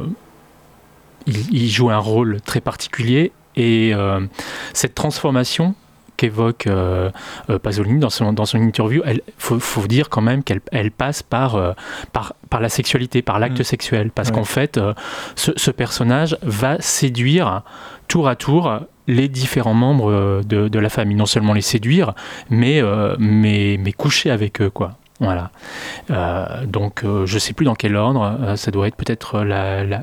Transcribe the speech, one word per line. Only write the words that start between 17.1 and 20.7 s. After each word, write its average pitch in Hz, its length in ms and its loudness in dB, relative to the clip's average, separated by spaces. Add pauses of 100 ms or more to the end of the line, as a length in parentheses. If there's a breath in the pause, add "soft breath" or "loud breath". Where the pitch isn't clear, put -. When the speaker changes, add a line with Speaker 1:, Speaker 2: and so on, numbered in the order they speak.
Speaker 1:
tour 156 200 2
à 123 80 2
tour 139 440 0 (280)
les 127 200 2
différents 127 460 0
membres, 120 380 4
euh, 98 320 2
de, 104 240 2
de 107 120 0